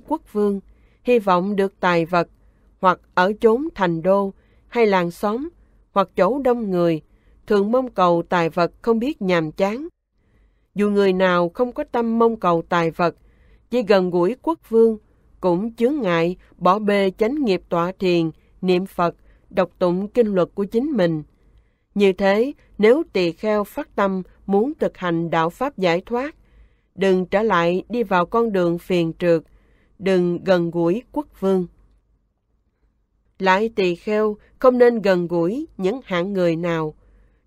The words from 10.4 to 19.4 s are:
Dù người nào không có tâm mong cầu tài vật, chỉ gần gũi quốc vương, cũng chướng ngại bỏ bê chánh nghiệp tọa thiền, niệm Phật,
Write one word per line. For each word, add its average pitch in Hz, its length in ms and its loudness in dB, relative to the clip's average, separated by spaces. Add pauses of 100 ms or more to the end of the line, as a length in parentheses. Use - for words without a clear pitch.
Dù 208 140 0
người 202 240 2
nào 180 360 2
không 247 220 -4
có 294 120 -8
tâm 233 360 -2
mong 226 200 2
cầu 170 300 0
tài 165 220 0
vật, 170 240 -2 (540)
chỉ 240 140 -2
gần 185 260 2
gũi 180 320 0
quốc - 280 -6
vương, 226 280 4 (440)
cũng 185 340 -2
chướng 269 260 0
ngại 175 340 0 (220)
bỏ 180 220 0
bê 202 380 0
chánh 269 260 -2
nghiệp 190 260 0
tọa 175 300 -2
thiền, 170 320 0 (300)
niệm 185 240 0
Phật, 170 300 -4 (340)